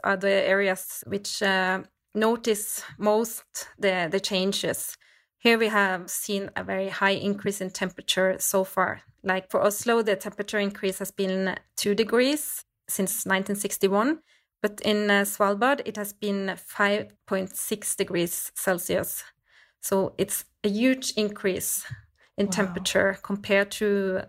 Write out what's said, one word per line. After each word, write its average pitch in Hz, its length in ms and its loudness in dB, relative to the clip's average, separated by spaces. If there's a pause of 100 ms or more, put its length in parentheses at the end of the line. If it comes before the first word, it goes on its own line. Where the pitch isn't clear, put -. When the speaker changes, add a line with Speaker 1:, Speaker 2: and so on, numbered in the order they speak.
Speaker 1:
are 196 120 2
the 196 320 2
areas 190 580 0
which, 202 360 -6
uh, 190 400 2 (320)
notice 220 680 0 (140)
most 214 720 0 (100)
the, 185 320 2
the 190 100 0
changes. 190 760 -2 (400)
Here 233 220 4
we 220 100 2
have 190 400 2
seen 196 480 -4
a 190 80 -4
very 190 240 -2
high 196 220 2
increase 202 500 -2
in 185 80 -4
temperature 185 680 0
so 190 260 2
far. - 380 -2 (200)
Like 190 280 -2
for 208 100 2
Oslo, 233 400 2
the 208 160 2
temperature 208 420 -4
increase 202 420 -2
has 190 100 -6
been 190 480 -2 (180)
two 202 180 0
degrees 240 720 0 (240)
since - 380 -2
nineteen 190 300 0
sixty-one. 202 640 2 (420)
But 208 180 -2
in, 208 300 2
uh, 202 160 6
Svalbard, 208 580 2
it 214 140 -8
has 208 160 -8
been 196 420 -2
five 208 560 0 (140)
point 190 280 -2
six - 400 -4
degrees 175 600 -2
Celsius. - 680 -2 (600)
So 196 340 0
it's - 300 -2 (160)
a 208 80 0
huge 262 480 2
increase 208 640 -2 (540)
in 202 80 2
Speaker 2:
Wow. 190 60 -2
Speaker 1:
temperature 190 720 0
compared 202 500 0
to 196 560 0